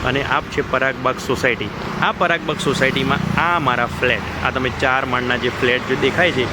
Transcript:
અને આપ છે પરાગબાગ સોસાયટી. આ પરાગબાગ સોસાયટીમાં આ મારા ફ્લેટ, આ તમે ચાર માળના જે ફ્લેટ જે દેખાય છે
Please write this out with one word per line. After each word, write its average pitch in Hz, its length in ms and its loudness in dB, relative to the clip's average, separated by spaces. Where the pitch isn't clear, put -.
અને 131 180 0
આપ 131 220 0
છે - 260 -4
પરાગબાગ 131 480 0
સોસાયટી. 120 460 0
આ 202 120 2
પરાગબાગ 165 460 -2
સોસાયટીમાં 135 840 0
આ 175 180 2
મારા 123 280 2
ફ્લેટ, 117 580 -2
આ 131 60 2
તમે 131 200 -2
ચાર 131 240 2
માળના 123 320 0
જે 120 120 -2
ફ્લેટ 123 400 0
જે 131 80 0
દેખાય 143 360 2
છે 127 200 0